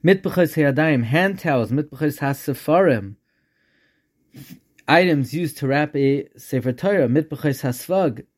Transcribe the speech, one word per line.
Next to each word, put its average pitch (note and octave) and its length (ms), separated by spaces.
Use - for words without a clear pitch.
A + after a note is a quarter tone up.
Mitbachos F#3 520
Hayadayim, C#3+ 500
hand F#3 340
towels, B2 320
Mitbachos D3 480
HaSefarim, C#3 960
items D3+ 440
used D#3+ 260
to C#3 80
wrap D3 280
a C#3 400
Sefer B2+ 380
Torah, F3+ 340
Mitbachos D3 540
HaSfag C#3+ 640